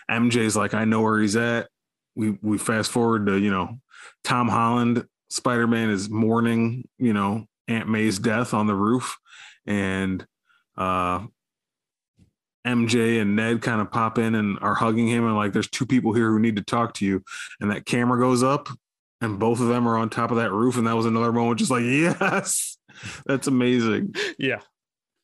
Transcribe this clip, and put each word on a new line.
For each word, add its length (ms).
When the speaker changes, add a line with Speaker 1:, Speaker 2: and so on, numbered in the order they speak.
Speaker 1:
M 220
J's 260
like, 200
"I 100
know 160
where 180
he's 160
at." 340
We, 280
we 160
fast 320
forward 340
to, 140
you 100
know, 300
Tom 240
Holland, 580
Spider-Man 600
is 200
mourning, 800
you 140
know, 320
Aunt 220
May's 280
death 380
on 100
the 100
roof. 420
And, 580
uh, 480
M 220
J 320
and 160
Ned 260
kinda 240
pop 320
in 180
and 260
are 140
hugging 320
him 180
and 100
like, 180
"There's 160
two 160
people 280
here 180
who 80
need 180
to 60
talk 320
to 100
you." 180
And 100
that 140
camera 340
goes 240
up 240
and 180
both 220
of 60
them 200
are 100
on 120
top 220
of 60
that 140
roof. 260
And 100
that 80
was 100
another 260
moment 280
just 120
like, 120
<laughs> 20
"Yes, 920
that's 220
amazing." 640
Speaker 2:
Yeah. 220